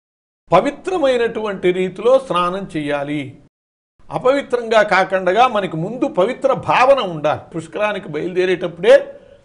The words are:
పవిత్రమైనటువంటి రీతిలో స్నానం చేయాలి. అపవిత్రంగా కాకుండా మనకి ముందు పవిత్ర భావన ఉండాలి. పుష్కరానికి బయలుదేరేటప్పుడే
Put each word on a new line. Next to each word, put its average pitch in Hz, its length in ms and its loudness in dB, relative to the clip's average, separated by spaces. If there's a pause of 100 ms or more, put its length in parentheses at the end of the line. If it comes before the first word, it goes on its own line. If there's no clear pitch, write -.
(520)
పవిత్రమైనటువంటి 233 1200 0
రీతిలో 190 480 0
స్నానం 180 440 -2 (120)
చేయాలి. 147 460 -4 (880)
అపవిత్రంగా 240 760 0
కాకుండా 190 640 2
మనకి 196 300 -4
ముందు 214 280 -4 (140)
పవిత్ర 240 340 0 (140)
భావన 254 320 4 (140)
ఉండాలి. 147 280 -2 (140)
పుష్కరానికి 196 540 -6
బయలుదేరేటప్పుడే 175 840 2 (500)